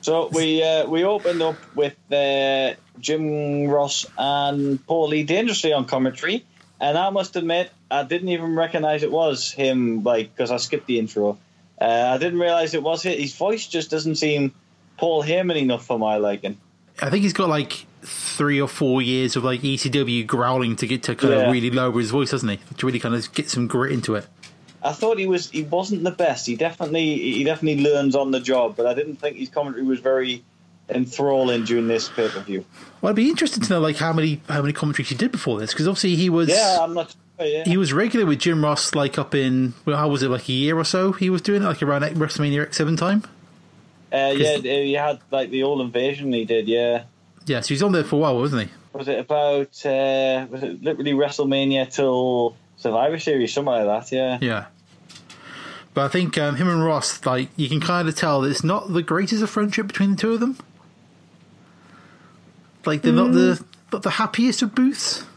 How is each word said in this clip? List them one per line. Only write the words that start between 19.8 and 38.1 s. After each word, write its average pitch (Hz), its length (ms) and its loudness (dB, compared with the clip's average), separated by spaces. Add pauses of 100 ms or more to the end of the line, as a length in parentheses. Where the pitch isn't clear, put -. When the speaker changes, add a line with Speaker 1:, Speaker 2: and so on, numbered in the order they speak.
Speaker 2:
W 120 360 0
growling 123 540 0
to 123 100 -2
get 123 160 -2
to 120 100 -2
kind 135 180 4
Speaker 1:
Yeah. 135 100 4
Speaker 2:
of 127 100 4
really 123 180 2
lower 127 300 0
his 110 100 -2
voice, 135 220 0
hasn't 117 180 -2
he? 98 80 -4 (200)
To 127 80 -2
really 123 120 0
kind 117 160 -2
of 117 200 -4
get - 140 -4
some 120 200 -2
grit 131 240 0
into 117 240 -2
it. 101 100 -6 (580)
Speaker 1:
I 143 80 0
thought 220 240 0
he 190 120 -2
was, 175 220 0
he 156 120 -4
wasn't 175 400 -2
the 175 80 0
best. 165 340 0
He 120 120 -4
definitely, 160 600 -2
he 127 280 -2
definitely 151 400 0
learns 143 320 4
on 135 160 2
the 131 80 0
job, 123 360 2
but 117 80 0
I - 100 2
didn't 147 260 -4
think 147 160 -4
his 127 120 -8
commentary 135 360 -4
was 131 160 0
very 127 420 0 (460)
enthralling 127 720 0
during 113 240 0
this 113 220 0
pay-per-view. 98 560 -4 (360)
Speaker 2:
Well, 202 100 0
it'd 208 60 2
be 226 120 4
interesting 311 340 0
to 214 120 -2
know, 170 40 2
like, 156 200 2
how 165 140 0
many, 156 360 2
how 147 120 0
many 143 120 0
commentaries 147 380 -2
he 139 40 -4
did 220 160 0
before 117 300 -2
this, 113 120 -4
'cause 156 140 0
obviously 185 300 2
he 180 120 4
was 165 200 4
Speaker 1:
Yeah, 185 340 4
I'm 170 120 -2
not 165 200 -6 (240)
sure, 165 80 -2
yeah. 151 180 -2
Speaker 2:
he 175 120 4
was 180 160 2
regular 208 340 2